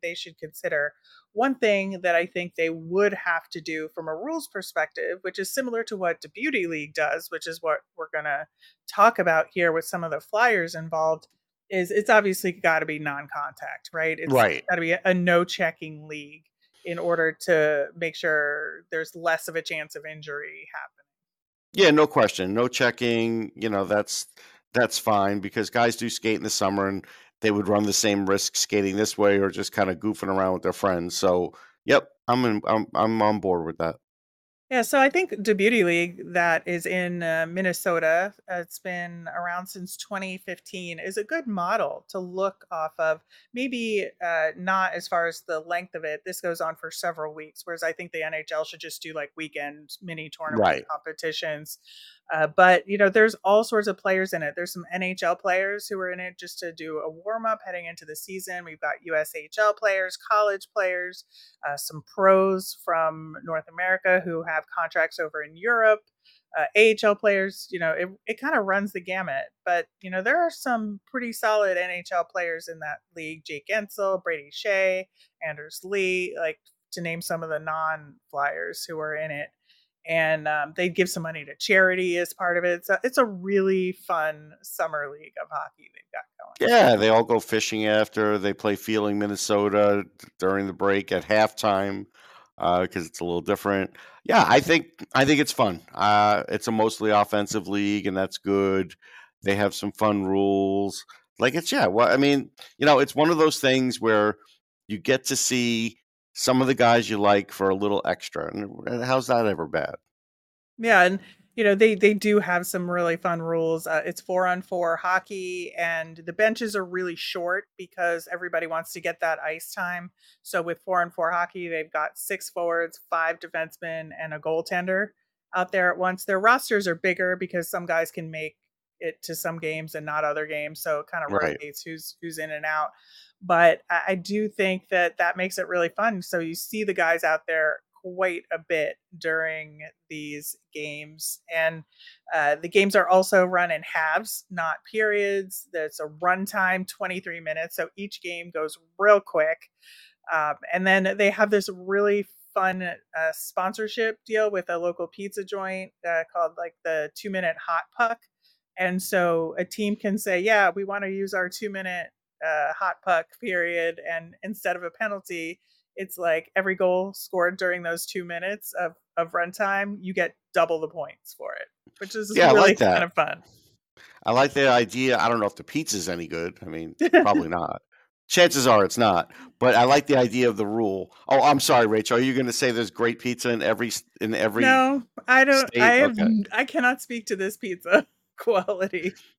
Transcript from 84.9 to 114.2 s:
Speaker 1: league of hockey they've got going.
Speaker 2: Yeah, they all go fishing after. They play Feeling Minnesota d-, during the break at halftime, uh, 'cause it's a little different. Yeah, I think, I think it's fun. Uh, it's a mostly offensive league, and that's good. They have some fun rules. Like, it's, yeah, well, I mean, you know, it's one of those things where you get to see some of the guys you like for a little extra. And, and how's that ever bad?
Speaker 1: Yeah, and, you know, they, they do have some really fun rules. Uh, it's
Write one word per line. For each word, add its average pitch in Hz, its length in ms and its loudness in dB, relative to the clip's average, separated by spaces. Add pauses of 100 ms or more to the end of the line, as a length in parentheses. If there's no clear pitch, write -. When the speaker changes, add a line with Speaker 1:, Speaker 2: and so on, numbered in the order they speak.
Speaker 1:
league 151 280 -20
of 151 120 -12
hockey 151 420 -10
they've - 180 -20
got - 120 -12 (160)
going. - 320 -2
Speaker 2:
Yeah, 165 240 8
they 104 140 4
all 113 140 8
go 113 160 2
fishing 110 460 -2
after. 107 540 2
They 98 140 0
play 104 220 0
Feeling 104 440 0
Minnesota 104 840 2 (140)
d-, - 100 -20 (120)
during 98 260 0
the 95 80 -6
break 98 380 0
at 92 140 0
halftime, 101 800 2 (500)
uh, 90 300 2
'cause 87 180 -6
it's - 140 -16
a 87 60 -4
little 87 160 -2
different. 98 500 -2 (320)
Yeah, 226 240 4
I 127 140 6
think, 160 520 -2
I 131 120 4
think 147 160 4
it's - 100 0
fun. 92 300 0 (120)
Uh, 104 540 4
it's 107 200 -4
a 117 40 0
mostly 110 400 2
offensive 104 560 2
league, 101 400 0
and 95 100 -2
that's 95 220 -2
good. 98 560 2 (480)
They 98 140 2
have 101 180 2
some 101 160 -6
fun 104 340 2
rules. 98 800 0 (340)
Like, 123 140 2
it's, 165 180 -4
yeah, 262 160 2
well, 107 220 4
I 117 80 4
mean, 143 320 2 (280)
you 143 80 -2
know, 143 140 8
it's 139 140 2
one 151 160 4
of 170 80 2
those 156 220 4
things 127 420 2
where 107 360 4 (500)
you 104 100 -6
get 131 280 0
to 135 100 0
see 117 640 0 (360)
some 127 280 2
of 127 60 4
the 131 80 2
guys 117 340 6
you 110 80 0
like 101 340 4
for 98 160 -2
a 95 80 4
little 104 300 0
extra. - 480 -4
And, 101 340 -10
and 120 160 -4
how's 127 240 0
that 120 180 4
ever 82 220 -2
bad? 76 280 -4 (840)
Speaker 1:
Yeah, 220 260 6
and, 190 160 4 (380)
you 220 80 2
know, 202 100 6
they, 214 200 6
they 208 180 6
do 208 260 4
have 180 260 0
some 180 240 -4
really 170 280 0
fun 170 240 -2
rules. 165 440 -2
Uh, 156 200 -2
it's 175 160 -8